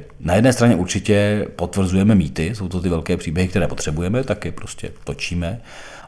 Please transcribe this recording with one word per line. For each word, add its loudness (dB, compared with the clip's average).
na 0
jedné 6
straně 6
určitě 2
potvrzujeme 2
mýty, 0
jsou -6
to -4
ty -2
velké 0
příběhy, -2
které 0
potřebujeme, -2
tak -4
je -4
prostě -10
točíme. -6